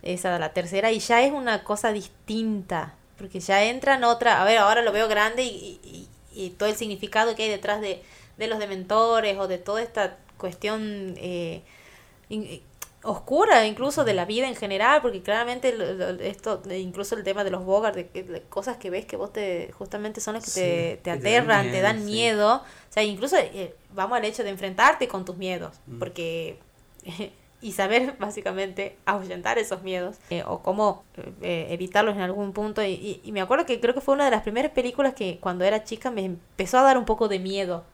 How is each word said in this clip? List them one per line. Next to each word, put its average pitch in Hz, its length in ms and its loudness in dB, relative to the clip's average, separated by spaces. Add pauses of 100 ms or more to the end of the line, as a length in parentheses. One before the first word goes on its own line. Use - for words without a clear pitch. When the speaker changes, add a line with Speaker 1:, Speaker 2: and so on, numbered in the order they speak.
Speaker 1:
esa, 180 360 -2
la 156 140 -2
tercera, 190 400 0
y 226 80 0
ya 240 220 4
es 277 100 4
una 240 320 -2
cosa 214 280 0
distinta, 202 1000 -6 (240)
porque 190 220 -12
ya 196 240 4
entra 262 320 2
en 247 80 0
otra, 233 380 6
a - 20 6
ver, 220 140 8
ahora 220 240 6
lo 220 100 2
veo 220 160 2
grande 214 360 2
y, 202 380 -10
y, - 260 -18 (260)
y, 196 120 -8
y 175 40 -10
todo 208 180 -2
el 214 80 0
significado 214 580 -2
que 220 100 -4
hay 220 40 -2
detrás 208 320 -4
de, 202 220 -6 (340)
de 214 100 -6
los 220 120 -4
dementores 208 800 2
o 196 100 -2
de 185 100 -2
toda 202 240 -4
esta 202 360 -4 (180)
cuestión, 208 800 -6
eh, 175 460 -8 (680)
in-, 208 320 -10 (440)
oscura 262 640 4
incluso 269 380 0
de 214 100 2
la 175 100 0
vida 226 240 -2
en 240 60 -6
general, 220 480 2
porque 196 200 -2
claramente 240 540 0
lo, 185 180 -2
lo, 180 140 -2 (140)
esto, 196 480 -4
incluso 190 460 -6
el 208 80 -8
tema 196 200 0
de 190 60 0
los 185 140 -4
Bogart, 202 320 2
de 175 120 -8
que, - 140 -10
de 180 200 -10
cosas 226 340 -6
que 196 140 -10
ves 196 160 -4
que 208 100 -10
vos 196 160 -6
te, 185 400 -4
justamente 208 480 -10
son 214 140 -6
las 220 100 -10
que - 80 -10
te, 190 80 -4
Speaker 2:
Sí, - 20 2
Speaker 1:
te 170 340 0
Speaker 2:
que - 60 -20
te 175 80 -6
dan 165 80 -4
Speaker 1:
aterran, 220 480 4
te 190 60 -2
Speaker 2:
miedo, 185 100 0
Speaker 1:
dan 214 160 2
Speaker 2:
sí. 208 60 -6
Speaker 1:
miedo. 214 520 4
O 277 60 -6 (300)
sea, 214 100 2
incluso, 214 360 0
eh, 185 360 -2 (200)
vamos 208 240 -2
al 214 60 -2
hecho 226 200 -4
de 202 60 -4
enfrentarte 196 580 2
con 190 160 -6
tus 180 120 -10
miedos, 175 500 -8
Speaker 2:
Mm. 117 120 -14
Speaker 1:
porque, 165 600 -8 (460)
<laughs> 180 280 -12 (280)
y 214 120 -10
saber 233 460 2
básicamente 196 840 -6
ahuyentar 190 540 -2
esos 196 240 -4
miedos, 185 340 -6 (140)
eh, 175 160 -4
o - 160 -6
cómo, 202 420 0 (380)
eh, 175 280 -4
evitarlos 185 460 2
en 196 60 -4
algún 196 300 -4
punto. 214 300 -4
Y, 196 100 0
y, - 320 -8
y 214 80 -12
me 202 80 -2
acuerdo 254 260 2
que 233 140 -2
creo 240 140 2
que 269 60 -2
fue 277 140 2
una 285 100 2
de 269 80 6
las 214 100 0
primeras 247 300 -2
películas 254 420 0
que 185 260 -6
cuando 180 240 -2
era 214 200 2
chica 226 260 -6
me 208 140 -4
empezó 185 540 -2
a 254 40 8
dar 269 160 8
un 233 60 0
poco 220 240 2
de 196 100 0
miedo 185 560 -4